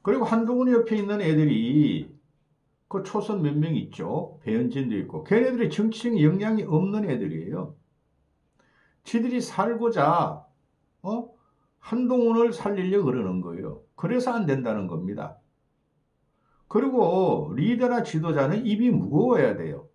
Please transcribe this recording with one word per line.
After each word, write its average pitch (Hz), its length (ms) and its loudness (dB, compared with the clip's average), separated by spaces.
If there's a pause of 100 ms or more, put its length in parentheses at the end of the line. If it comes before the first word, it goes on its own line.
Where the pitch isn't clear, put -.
그리고 226 240 2
한동훈 247 460 2
옆에 226 260 2
있는 202 240 -2
애들이 135 920 2 (760)
그 190 140 -6
초선 202 380 -4
몇 147 140 0
명 156 200 0
있죠. - 680 -6
배현진도 123 540 -2
있고. - 260 -8
걔네들이 233 460 2
정치적인 220 520 0
역량이 196 420 2
없는 190 460 0
애들이에요. 104 640 -6 (1300)
지들이 240 340 -2
살고자, 190 1040 0 (580)
어? 226 260 -6 (500)
한동훈을 233 720 2
살리려고 196 540 0
그러는 104 360 -2
거예요. 85 400 -10 (140)
그래서 247 360 -2
안 220 140 -2
된다는 117 420 -2
겁니다. 92 500 -8 (1300)
그리고 190 880 2
리더나 233 480 2
지도자는 160 640 0
입이 220 260 2
무거워야 160 640 2
돼요. 78 400 -10